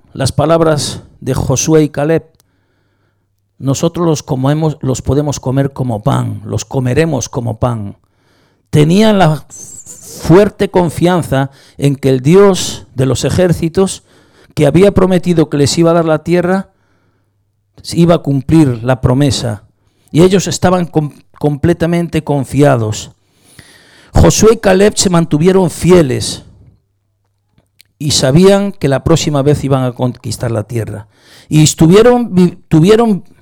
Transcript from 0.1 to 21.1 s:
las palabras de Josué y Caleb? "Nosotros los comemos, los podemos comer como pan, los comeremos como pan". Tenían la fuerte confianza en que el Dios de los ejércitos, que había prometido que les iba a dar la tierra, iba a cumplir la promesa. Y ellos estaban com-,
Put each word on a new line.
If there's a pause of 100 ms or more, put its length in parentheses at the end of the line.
las
palabras (160)
de
Josué
y
Caleb? (1300)
"Nosotros
los
comemos,
los
podemos
comer
como
pan,
los
comeremos
como
pan". (720)
Tenían
la
fuerte
confianza (260)
en
que
el
Dios
de
los
ejércitos, (520)
que
había
prometido
que
les
iba
a
dar
la
tierra, (1200)
iba
a
cumplir
la
promesa. (460)
Y
ellos
estaban
com-, (260)